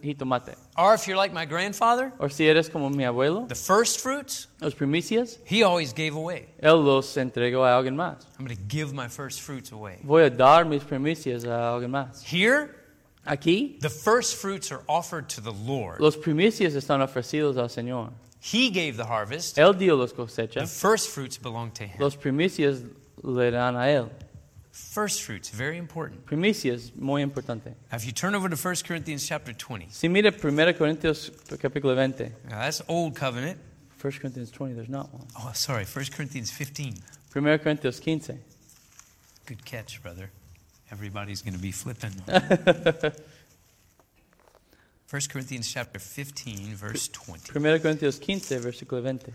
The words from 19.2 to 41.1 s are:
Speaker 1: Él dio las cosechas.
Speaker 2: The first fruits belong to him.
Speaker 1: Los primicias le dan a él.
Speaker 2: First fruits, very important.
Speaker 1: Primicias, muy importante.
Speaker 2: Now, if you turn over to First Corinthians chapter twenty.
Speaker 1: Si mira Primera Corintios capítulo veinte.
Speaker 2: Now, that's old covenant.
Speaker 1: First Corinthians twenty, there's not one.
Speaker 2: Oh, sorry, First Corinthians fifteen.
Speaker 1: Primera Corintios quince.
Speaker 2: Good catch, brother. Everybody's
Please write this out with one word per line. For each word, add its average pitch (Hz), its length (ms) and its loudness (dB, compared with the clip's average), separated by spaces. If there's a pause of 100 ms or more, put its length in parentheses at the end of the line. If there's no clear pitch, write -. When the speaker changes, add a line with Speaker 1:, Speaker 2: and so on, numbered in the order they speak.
Speaker 1:
Él 185 200 8
dio 180 200 4
las 123 160 -2
cosechas. 117 480 -6
Speaker 2:
The 127 60 -2
first - 420 2
fruits 135 280 -8
belong 117 360 -8
to - 100 -10
him. 95 160 -14
Speaker 1:
Los 139 160 0
primicias 143 680 0 (400)
le 123 300 2
dan 123 240 0
a 123 140 2
él. 131 200 2 (640)
Speaker 2:
First - 500 -4
fruits, 104 280 -10
very 139 280 -6
important. 160 480 -10
Speaker 1:
Primicias, 143 680 0
muy 139 260 -2
importante. 127 540 -6 (160)
Speaker 2:
Now, 117 60 -8
if 113 80 -8
you 123 80 -8
turn 185 200 -2
over 190 160 0
to 165 60 -4
First 180 320 -4
Corinthians 151 400 -6
chapter 151 260 -6
twenty. 95 380 -12
Speaker 1:
Si - 160 -2
mira 202 240 6
Primera 156 420 4
Corintios 156 560 0 (300)
capítulo 139 380 0
veinte. 131 340 0 (180)
Speaker 2:
Now, 107 100 -8
that's 151 280 -4
old 165 280 0
covenant. 135 440 -4 (380)
Speaker 1:
First 139 240 -6
Corinthians 127 300 -10
twenty, 135 220 -8
there's 113 160 -12
not 139 240 -10
one. - 140 -18 (100)
Speaker 2:
Oh, 117 160 -12
sorry, 117 300 -2
First 135 300 -8
Corinthians 135 360 -8
fifteen. 139 460 -10 (340)
Speaker 1:
Primera 151 300 2
Corintios 147 420 -2
quince. - 380 -4 (1080)
Speaker 2:
Good 120 200 -14
catch, - 360 -14
brother. 92 300 -14 (600)
Everybody's 101 520 -10